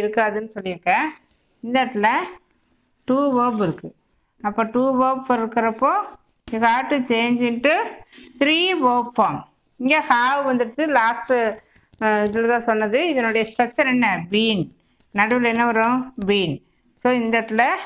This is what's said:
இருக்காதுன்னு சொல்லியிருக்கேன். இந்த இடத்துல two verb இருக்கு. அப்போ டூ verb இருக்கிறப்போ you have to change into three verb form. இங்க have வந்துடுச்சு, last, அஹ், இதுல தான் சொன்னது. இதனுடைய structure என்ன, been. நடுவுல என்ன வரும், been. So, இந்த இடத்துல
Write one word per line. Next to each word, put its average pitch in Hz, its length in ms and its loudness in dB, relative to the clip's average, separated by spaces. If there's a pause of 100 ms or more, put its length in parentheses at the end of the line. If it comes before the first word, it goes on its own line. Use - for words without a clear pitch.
இருக்காதுன்னு 214 560 -2
சொல்லியிருக்கேன். 185 480 -2 (580)
இந்த 233 200 -6
இடத்துல 208 260 0 (960)
two 254 100 2 (200)
verb 240 300 0
இருக்கு. - 220 -8 (580)
அப்போ 208 160 -2 (120)
டூ 247 80 2 (180)
verb 262 360 -2
இருக்கிறப்போ 226 540 0 (560)
you 220 220 -4
have 262 240 0
to 285 40 2 (140)
change 240 300 0 (100)
into 247 240 2 (640)
three 311 280 2 (160)
verb 240 240 2 (120)
form. 165 180 2 (460)
இங்க 269 120 2 (180)
have 254 260 2 (100)
வந்துடுச்சு, 240 360 0 (140)
last, 233 360 0 (680)
அஹ், 214 220 2
இதுல 226 260 0
தான் 233 160 0
சொன்னது. 214 300 0 (120)
இதனுடைய 226 400 0
structure 254 440 0
என்ன, 247 120 2 (280)
been. 214 260 2 (580)
நடுவுல 240 340 2
என்ன 233 160 2
வரும், 226 300 2 (300)
been. 190 240 0 (480)
So, - 60 0 (140)
இந்த 226 180 0
இடத்துல 226 240 0 (220)